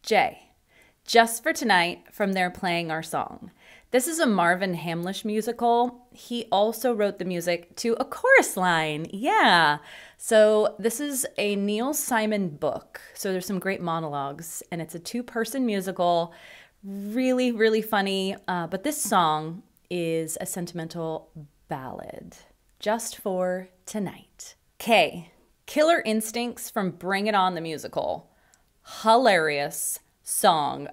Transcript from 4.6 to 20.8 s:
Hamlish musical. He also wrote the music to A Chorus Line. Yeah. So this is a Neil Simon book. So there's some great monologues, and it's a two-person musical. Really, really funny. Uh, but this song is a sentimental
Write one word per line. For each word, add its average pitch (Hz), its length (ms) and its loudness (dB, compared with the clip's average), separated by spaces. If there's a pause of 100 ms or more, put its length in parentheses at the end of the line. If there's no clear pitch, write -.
Hamlish 170 480 -6
musical. 233 880 0
He - 400 -10
also 226 400 2
wrote 208 260 0
the 175 60 -6
music 170 520 -4
to 233 220 0
A 269 60 -2
Chorus - 500 4
Line. 160 560 0
Yeah. 196 680 4 (360)
So 214 640 4
this 226 220 -2
is 269 260 -4 (100)
a 208 200 -2
Neil 214 360 -2
Simon 214 580 0
book. - 500 -6 (140)
So 190 180 -4
there's 180 140 -4
some 190 120 -4
great 190 220 -4
monologues, 160 920 -6
and 165 100 -6
it's 160 140 -12
a 165 40 -10
two-person 240 680 -4
musical. 180 680 0 (540)
Really, 247 640 0
really 220 300 2
funny. 196 540 -2 (120)
Uh, 175 200 -2
but 185 160 -6
this 302 180 -4
song 165 640 0 (260)
is 165 500 -4
a 185 60 -8
sentimental 165 840 -8 (360)